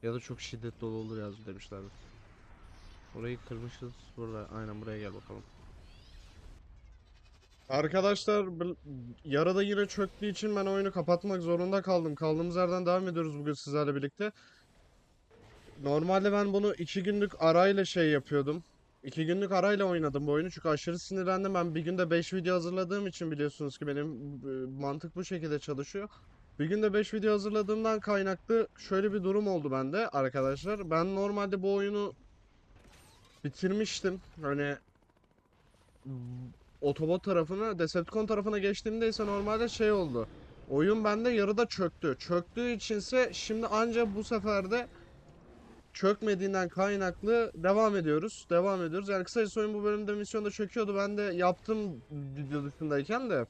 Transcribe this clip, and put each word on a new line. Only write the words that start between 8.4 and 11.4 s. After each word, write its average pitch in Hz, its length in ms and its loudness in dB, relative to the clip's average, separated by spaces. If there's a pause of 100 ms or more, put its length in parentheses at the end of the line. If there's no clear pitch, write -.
bil-, 175 160 -4 (500)
yarıda 165 380 4
yine 202 240 0
çöktüğü 202 420 -4
için 208 260 -2
ben 196 100 0
oyunu 196 260 0
kapatmak 185 500 0